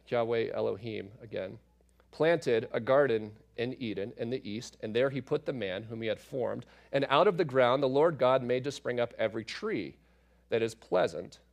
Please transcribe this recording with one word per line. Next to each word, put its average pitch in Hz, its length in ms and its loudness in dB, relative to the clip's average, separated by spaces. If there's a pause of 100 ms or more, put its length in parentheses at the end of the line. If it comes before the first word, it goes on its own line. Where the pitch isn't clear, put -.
Yahweh 117 440 0
Elohim 107 560 -6 (140)
again, 104 360 -10 (540)
planted 143 600 2
a 127 80 -2
garden 117 500 2 (260)
in 123 240 -6
Eden 101 360 -6
in 117 140 -6
the 131 120 -6
east, 104 400 -10
and 110 100 -6
there 127 180 2
he 135 100 -6
put 151 260 -4
the 151 60 -4
man 101 320 -4
whom 113 180 -10
he 113 60 -4
had 104 100 -2
formed. 120 480 -6 (240)
And 139 180 0
out 156 200 6
of 180 80 2
the 175 80 2
ground 127 360 6
the 139 80 2
Lord 143 300 4
God 127 240 4
made 127 220 0
to 139 80 -4
spring 123 260 -6
up 117 180 -2
every 107 280 -2
tree 139 500 -6 (540)
that 113 120 2
is 113 140 -2
pleasant - 640 -2 (140)